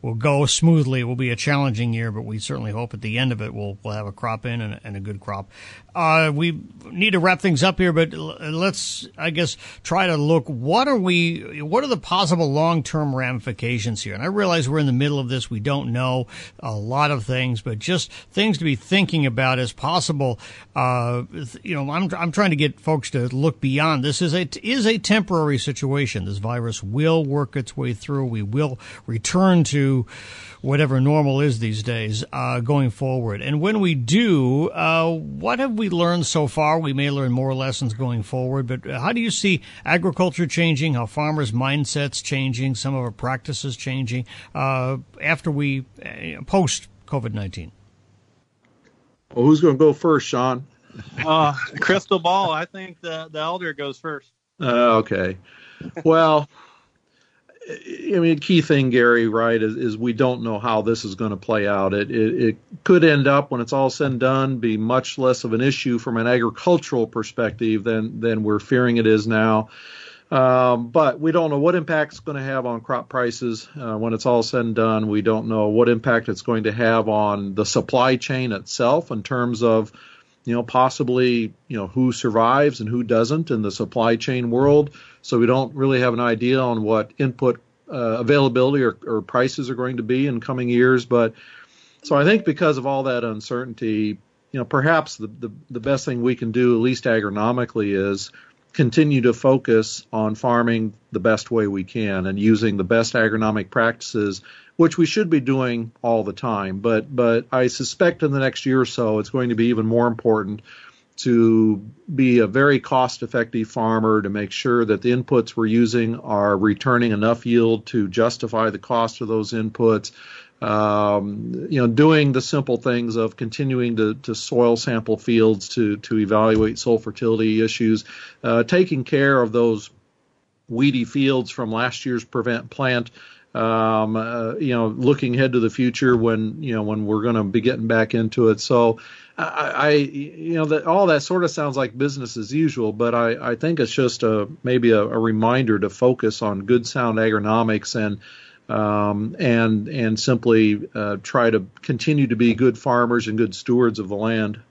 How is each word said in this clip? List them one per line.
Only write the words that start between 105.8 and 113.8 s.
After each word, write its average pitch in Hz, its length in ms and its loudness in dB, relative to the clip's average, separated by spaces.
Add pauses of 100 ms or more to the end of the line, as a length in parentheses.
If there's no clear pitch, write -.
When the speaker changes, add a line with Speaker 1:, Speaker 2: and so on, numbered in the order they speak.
Speaker 2:
all 117 220 2
the 98 100 -4
time. 98 460 -4
But, 113 360 0
but 117 360 2
I 127 160 2
suspect 170 560 0
in 147 80 2
the 139 80 -2
next 131 280 -2
year 131 140 4
or 127 60 2
so, 110 320 -2
it's 98 120 -4
going 127 180 -2
to 117 80 0
be 117 100 4
even 110 200 2
more 120 200 4
important 107 560 0 (540)
to 113 680 4 (300)
be 127 240 4
a 110 80 4
very 135 320 4
cost-effective 120 880 -2
farmer, 110 540 2